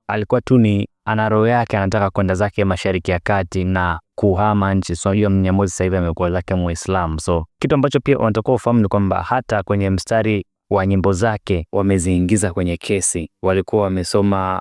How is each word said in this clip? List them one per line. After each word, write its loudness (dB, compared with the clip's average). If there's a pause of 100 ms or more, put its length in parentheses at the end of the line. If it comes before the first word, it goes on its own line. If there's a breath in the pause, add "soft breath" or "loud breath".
alikuwa -2
tu 2
ni 2 (160)
ana -2
roho 2
yake, 0
anataka 0
kwenda 0
zake 0
Mashariki -2
ya 0
Kati -2
na -2 (140)
kuhama 2
nchi. -2
So, -2
unajua 2
Mnyamwezi 2
sasa -2
hivi 0
amekuwa -2
zake -4
Muislamu. -2
So, -2 (120)
kitu 0
ambacho 2
pia 0
unatakiwa 0
ufahamu 2
ni 2
kwamba 0
hata -2
kwenye -2
mstari 0 (240)
wa 2
nyimbo 2
zake -2
wameziingiza 0
kwenye -2
kesi. -4 (120)
Walikuwa 0
wamesoma, 0